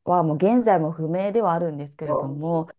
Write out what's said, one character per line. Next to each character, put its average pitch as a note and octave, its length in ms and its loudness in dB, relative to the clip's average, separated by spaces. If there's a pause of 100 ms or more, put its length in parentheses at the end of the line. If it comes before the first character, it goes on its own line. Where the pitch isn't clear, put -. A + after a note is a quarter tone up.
は、 F3+ 180 4
も D#3 120 2
う - 20 -2
現 A3+ 260 4
在 G3 160 4
も D#3 140 -2
不 D#3 160 -6
明 F#3+ 240 -2
で A3+ 80 0
は F3+ 120 2
あ E3+ 60 0
る E3+ 140 -2
ん C#3+ 40 -10
で C#3+ 120 -10
す - 80 -20
け D#3 80 -12
れ D3 100 -2
ど C#3 140 -4
も、 D#3+ 500 -4